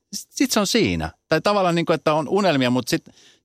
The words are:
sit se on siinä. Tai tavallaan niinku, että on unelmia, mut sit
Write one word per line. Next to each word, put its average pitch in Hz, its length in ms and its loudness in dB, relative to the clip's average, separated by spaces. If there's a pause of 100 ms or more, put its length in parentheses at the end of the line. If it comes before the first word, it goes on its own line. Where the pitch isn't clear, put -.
(140)
sit - 380 -4
se - 80 0
on 196 80 0
siinä. 90 440 0 (180)
Tai 160 120 0
tavallaan 190 340 2
niinku, 170 180 0
että 156 200 0
on 151 160 -2
unelmia, 165 400 2
mut 123 180 -2
sit - 180 -4 (400)